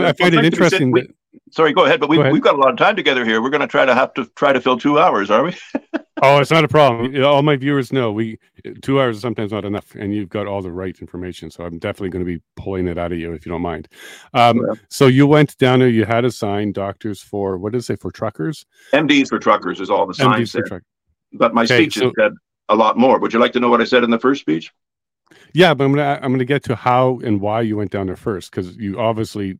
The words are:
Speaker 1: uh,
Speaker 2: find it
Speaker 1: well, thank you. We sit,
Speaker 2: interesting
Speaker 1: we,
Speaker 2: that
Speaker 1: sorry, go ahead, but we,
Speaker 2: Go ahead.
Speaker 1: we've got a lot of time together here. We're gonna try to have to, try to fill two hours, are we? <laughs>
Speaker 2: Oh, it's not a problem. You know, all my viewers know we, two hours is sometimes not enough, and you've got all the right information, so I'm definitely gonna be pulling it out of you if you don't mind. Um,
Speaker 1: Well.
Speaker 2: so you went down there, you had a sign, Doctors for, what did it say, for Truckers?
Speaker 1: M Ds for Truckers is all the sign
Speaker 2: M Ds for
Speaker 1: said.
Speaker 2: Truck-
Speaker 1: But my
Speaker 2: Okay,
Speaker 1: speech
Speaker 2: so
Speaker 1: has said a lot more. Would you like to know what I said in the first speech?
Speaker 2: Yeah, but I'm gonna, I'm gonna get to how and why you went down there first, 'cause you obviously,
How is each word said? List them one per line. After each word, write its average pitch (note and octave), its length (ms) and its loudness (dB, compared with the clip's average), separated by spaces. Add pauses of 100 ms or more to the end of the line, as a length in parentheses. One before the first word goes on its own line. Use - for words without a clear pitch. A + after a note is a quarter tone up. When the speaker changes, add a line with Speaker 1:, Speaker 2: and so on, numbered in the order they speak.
(100)
Speaker 1:
uh, - 20 2
Speaker 2:
find F3+ 220 2
it - 20 4
Speaker 1:
well, D3+ 60 4
thank E3+ 100 4
you. - 80 -2
We F#3 40 4
sit, F3 120 4
Speaker 2:
interesting C#3 160 2
Speaker 1:
we, A#2+ 100 4
Speaker 2:
that - 80 -12 (400)
Speaker 1:
sorry, D#3 220 2
go E3+ 140 4
ahead, D#3 120 2
but C#3+ 100 -2
we, D#3 80 4
Speaker 2:
Go D3+ 60 4
ahead. C3+ 100 2
Speaker 1:
we've D3+ 100 2
got E3 120 4
a C#3+ 40 -4
lot C3+ 120 4
of A#2 60 -2
time F3+ 180 2
together C#3 300 0
here. A2 180 0
We're C3 80 -4
gonna C#3 160 -2
try C#3+ 180 0
to B2+ 120 2
have C3 180 0
to, C3 120 -6 (100)
try C#3+ 160 2
to C3 80 0
fill B2+ 180 0
two D3 220 2
hours, A#2+ 280 2
are G#2+ 140 4
we? F3 140 -6 (180)
<laughs> C#4+ 240 -8 (240)
Speaker 2:
Oh, C#3 160 6
it's C#3 120 0
not D#3+ 140 4
a C#3+ 40 0
problem. C3 460 2
You C#3 80 -2
know, C#3+ 80 4
all C#3+ 120 4
my D3 140 2
viewers C3+ 380 -2
know A#2+ 180 0
we, A2 260 -6 (440)
two C#3 180 0
hours A#2+ 160 0
is G2+ 60 -16
sometimes A2 300 -6
not G2+ 120 -6
enough, G2+ 300 -8
and G2+ 200 -6
you've G#2 140 -6
got G#2 180 -6
all G2+ 140 -6
the F#2 100 -10
right F#2 300 -10
information, F2+ 500 -14
so - 140 -16
I'm E2+ 140 -12
definitely G2+ 320 -8
gonna F2+ 160 -6
be E2+ 160 -8 (140)
pulling F#2 320 -6
it E2+ 100 -6
out E2+ 120 -6
of F2 60 -6
you E2+ 160 -8
if D#2+ 140 -14
you F2 40 -10
don't E2+ 120 -8
mind. E2 260 -8 (460)
Um, A#2+ 240 4
Speaker 1:
Well. A2+ 200 -6 (120)
Speaker 2:
so - 160 2
you C3+ 200 6
went D3+ 300 4
down B2+ 220 2
there, B2+ 100 4
you A2+ 160 2
had A#2 220 0
a A#2+ 40 -2
sign, G#2 420 -4
Doctors G2 500 -8
for, G2 340 -6
what G#2 160 -8
did B2 60 -4
it A#2 60 -8
say, G#2 120 -6
for - 140 -12
Truckers? D#3 560 -8 (260)
Speaker 1:
M D3 140 0
Ds C#3 240 2
for A2 80 -2
Truckers F#2+ 420 -2
is F#2+ 80 -8
all G2 180 0
the F#2 60 -8
sign B2+ 220 0
Speaker 2:
M A2+ 60 0
Ds A2+ 120 -4
for A#2 60 -6
Speaker 1:
said. G2 80 -4
Speaker 2:
Truck- F#2 160 -12 (500)
Speaker 1:
But A#2 220 0
my A#2 80 2
Speaker 2:
Okay, A#2 220 4
Speaker 1:
speech G2 100 -4
Speaker 2:
so B2+ 140 0
Speaker 1:
has - 100 -4
said G#2+ 140 2 (360)
a G#2+ 80 2
lot A2 220 2
more. A#2 200 4
Would G2 140 -4
you A2+ 60 0
like A#2+ 160 2
to A#2+ 60 -2
know A#2+ 100 2
what A#2 100 4
I A#2 40 0
said B2 200 2
in A#2 60 0
the A#2 80 2
first C3+ 240 0
speech? D#3+ 280 -4 (840)
Speaker 2:
Yeah, E3 200 6
but C3+ 100 0
I'm C#3 100 2
gonna, C#3+ 280 0
I'm C3+ 100 -2
gonna C3 120 0
get C3+ 200 -2
to B2 120 -4
how B2+ 480 2
and G#2 160 0
why G#2+ 220 -2
you G#2+ 160 -2
went G#2 140 -6
down G2 160 -4
there F2+ 80 -8
first, F#2+ 360 -8
'cause F2+ 240 -8
you G2 240 -8
obviously, G#2+ 600 -4